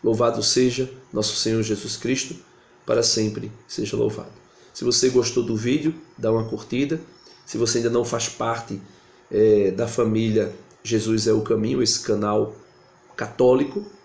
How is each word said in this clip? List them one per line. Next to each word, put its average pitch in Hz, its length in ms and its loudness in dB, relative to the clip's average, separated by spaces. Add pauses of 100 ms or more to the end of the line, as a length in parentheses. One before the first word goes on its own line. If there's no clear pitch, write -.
Louvado 113 380 2
seja 127 500 0 (220)
nosso - 220 -2
Senhor 113 260 0
Jesus 104 340 -4
Cristo, 123 400 -4 (500)
para 117 180 0
sempre 110 480 -2 (160)
seja 107 280 -6
louvado. 110 360 -4 (420)
Se - 100 -10
você 123 260 2
gostou 123 340 2
do 117 120 -2
vídeo, 147 380 0 (240)
dá 113 140 0
uma 113 140 2
curtida. 135 540 -4 (460)
Se - 120 -8
você 113 200 0
ainda 117 120 2
não 120 140 2
faz 117 260 -4
parte, 113 520 -6 (500)
eh, 104 400 6
da 110 160 -2
família 110 680 0 (300)
Jesus 110 440 0
é 110 60 4
o 110 80 2
Caminho, 117 400 0
esse 110 200 0
canal 104 540 0 (600)
católico 135 680 2 (200)